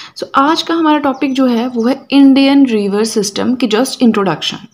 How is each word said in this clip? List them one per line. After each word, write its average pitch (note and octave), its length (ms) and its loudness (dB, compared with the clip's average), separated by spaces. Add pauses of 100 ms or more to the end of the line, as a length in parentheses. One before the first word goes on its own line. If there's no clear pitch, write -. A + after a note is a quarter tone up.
(160)
So, - 80 -10 (100)
आज D4+ 280 0
का E4 120 -6
हमारा D#4 240 0
topic C#4 340 -4
जो C4 140 0
है, A#3+ 220 -2
वो A#3 180 -4
है C#4 240 -4
Indian C#4 560 4
river G#3 380 -2
system G#3+ 500 -4
की B3 140 -2
just A3+ 300 -2
introduction। G3+ 580 0 (180)